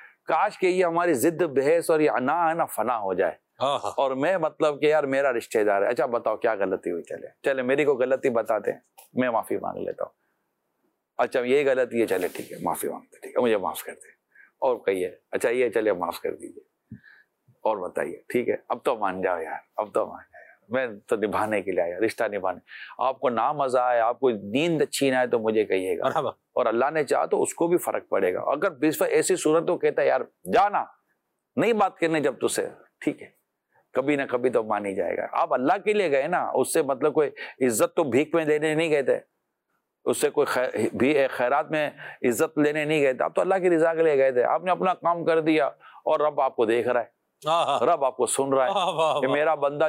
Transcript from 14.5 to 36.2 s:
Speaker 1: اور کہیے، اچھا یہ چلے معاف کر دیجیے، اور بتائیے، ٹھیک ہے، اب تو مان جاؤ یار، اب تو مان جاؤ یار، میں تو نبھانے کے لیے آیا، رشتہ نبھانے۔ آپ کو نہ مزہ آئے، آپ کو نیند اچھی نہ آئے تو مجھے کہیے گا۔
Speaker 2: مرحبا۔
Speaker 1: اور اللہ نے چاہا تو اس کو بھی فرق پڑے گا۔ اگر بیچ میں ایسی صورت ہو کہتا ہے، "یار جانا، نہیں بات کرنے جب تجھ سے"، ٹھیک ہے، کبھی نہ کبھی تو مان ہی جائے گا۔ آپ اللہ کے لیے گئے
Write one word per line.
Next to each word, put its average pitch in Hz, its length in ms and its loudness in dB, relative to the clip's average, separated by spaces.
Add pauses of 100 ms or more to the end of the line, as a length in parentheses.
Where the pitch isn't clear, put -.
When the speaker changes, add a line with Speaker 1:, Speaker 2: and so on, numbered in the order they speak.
Speaker 1:
اور 123 160 0
کہیے، 92 400 -2 (140)
اچھا 120 180 -2
یہ 123 200 2
چلے 107 240 0
معاف 87 280 -4
کر - 140 -6
دیجیے، - 600 -20 (680)
اور 110 140 0
بتائیے، 87 520 -6
ٹھیک 120 200 -2
ہے، - 80 0 (120)
اب 120 140 -6
تو 131 140 0
مان 95 260 -4
جاؤ 90 160 0
یار، 80 200 -8 (180)
اب 101 180 -6
تو 107 120 0
مان 85 160 -16 (100)
جاؤ - 80 -20
یار، - 280 -20
میں 117 380 -6
تو 117 100 0
نبھانے 101 460 -2
کے 95 100 -6
لیے 90 80 0
آیا، 87 180 -4
رشتہ 110 260 -2
نبھانے۔ 95 340 -4 (400)
آپ 127 220 -2
کو 135 80 0
نہ 120 240 0
مزہ 135 260 0
آئے، 123 220 2
آپ 117 200 0
کو 127 100 4
نیند 131 520 0
اچھی 135 280 0
نہ 127 40 2
آئے 127 120 2
تو 120 120 0
مجھے 110 260 2
کہیے 95 340 -2
گا۔ - 60 -4
Speaker 2:
مرحبا۔ 127 260 -2
Speaker 1:
اور - 360 -4
اللہ 117 260 2
نے 156 120 0
چاہا 139 220 0
تو 170 160 0
اس - 120 -4
کو 170 120 -2
بھی 175 100 2
فرق 107 320 -4
پڑے 95 260 0
گا۔ 92 60 -4
اگر 151 300 -2
بیچ 151 300 -2
میں 180 80 2
ایسی 156 280 2
صورت 156 340 2
ہو - 80 0
کہتا 147 240 0
ہے، 135 40 4
"یار 131 140 2 (320)
جانا، 190 320 2 (720)
نہیں 196 160 2
بات 208 260 0
کرنے 160 220 0
جب 135 180 0
تجھ 117 140 0
سے"، - 160 -4 (320)
ٹھیک - 220 -4
ہے، - 60 -20 (640)
کبھی 139 240 0
نہ 139 120 -2
کبھی 123 220 0
تو 117 120 0
مان 104 240 -2
ہی 95 80 -4
جائے 90 220 -2
گا۔ - 160 -6
آپ 156 220 0
اللہ 143 300 0
کے 214 80 0
لیے 196 180 2
گئے 139 160 2